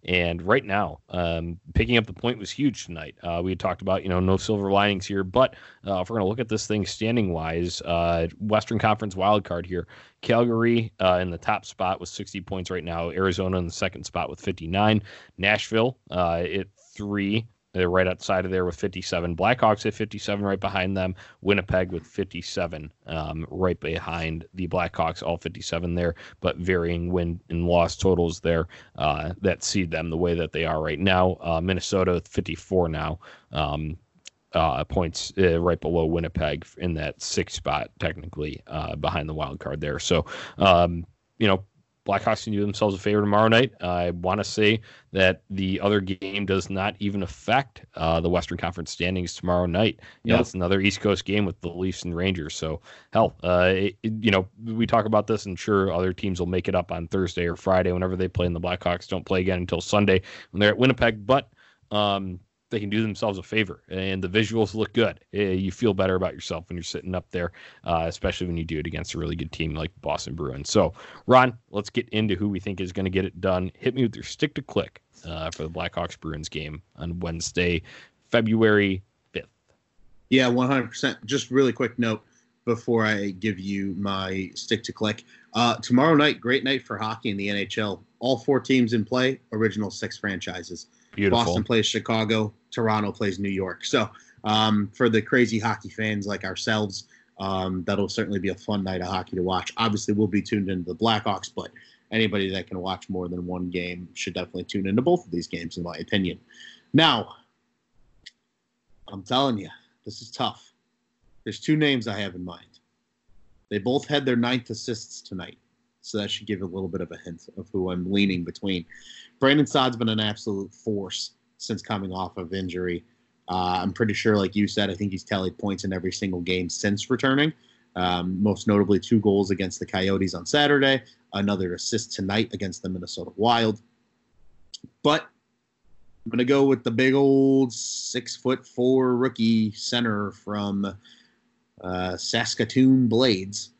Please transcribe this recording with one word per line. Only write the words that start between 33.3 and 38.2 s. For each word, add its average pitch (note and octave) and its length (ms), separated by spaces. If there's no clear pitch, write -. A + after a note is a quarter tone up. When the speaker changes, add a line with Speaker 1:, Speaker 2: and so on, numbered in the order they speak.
Speaker 1:
um, D2+ 440
uh, D2+ 300
points, - 520
uh, E2+ 240
right E2+ 200
below E2 260
Winnipeg D#2+ 600
in F2 160
that D#2 260
sixth - 340
spot, C#2 360
technically, D2+ 640